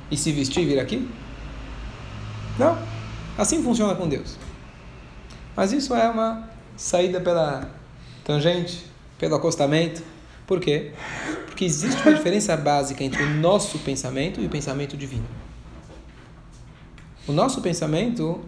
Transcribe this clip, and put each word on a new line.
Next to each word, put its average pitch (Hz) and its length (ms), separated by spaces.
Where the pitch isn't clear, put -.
e 151 40
se - 160
vestir 143 300
e 165 60
vir 139 120
aqui?" 226 300
Não. 311 200
Assim 285 280
funciona 214 320
com 175 120
Deus. - 300
Mas 202 180
isso 262 220
é 226 120
uma 226 400
saída 180 420
pela 151 520
tangente, 165 640
pelo 156 180
acostamento. 156 680
Por 185 140
quê? 151 320
Porque - 180
existe 180 380
uma 302 100
diferença 196 420
básica 143 480
entre 135 200
o 143 60
nosso 165 500
pensamento 135 600
e 214 60
o 165 40
pensamento 143 460
divino. 127 300
O 143 60
nosso 226 300
pensamento, 170 880